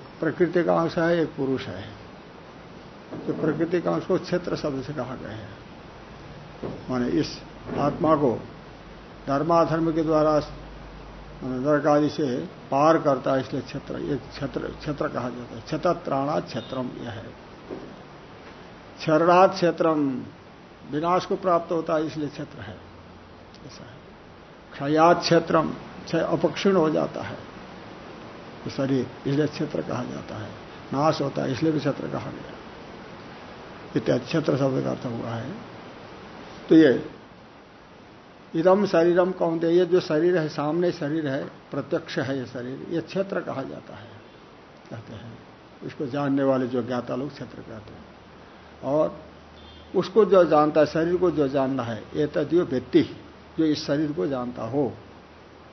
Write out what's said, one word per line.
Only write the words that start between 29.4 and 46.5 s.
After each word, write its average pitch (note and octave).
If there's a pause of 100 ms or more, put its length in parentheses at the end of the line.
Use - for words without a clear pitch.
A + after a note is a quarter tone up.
क्षेत्र D3+
कहा B2+
जाता B2+
है। G#2+ (420)
नाश D3
होता C#3
है, C3
इसलिए D#3
भी D3+
क्षेत्र C3
कहा B2+
गया। - (1400)
इत्यादि B2
क्षेत्र D3+
शब्द C3+
का C3+
अर्थ C3
हुआ A#2
है। A#2 (1160)
तो E3+
ये D#3 (1400)
इदं F#3
शरीरम F3
कौन्तेय, E3+
ये F#3
जो F3
शरीर E3+
है, D#3
सामने E3
शरीर D3+
है, C#3+
प्रत्यक्ष -
है C3+
ये B2
शरीर, B2+
ये E3
क्षेत्र F#3+
कहा C3+
जाता -
है, - (840)
कहते A#2
हैं। A#2 (460)
इसको C#3
जानने C#3
वाले C3